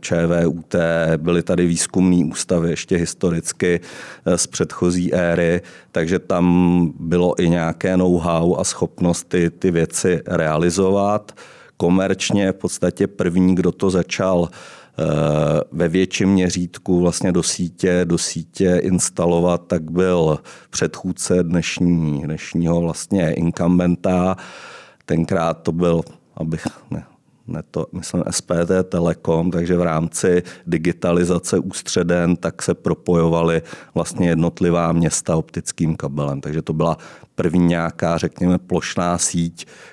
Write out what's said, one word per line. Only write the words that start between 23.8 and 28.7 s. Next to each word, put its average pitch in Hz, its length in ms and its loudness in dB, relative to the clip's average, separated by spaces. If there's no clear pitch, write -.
Tenkrát 82 500 0
to - 180 -6
byl, 85 280 2
abych 80 300 -6
ne-, 82 140 -10
ne - 240 -10
to, - 220 -6
myslím, 87 340 -6
S - 140 -6
P 85 260 -2
T 92 160 2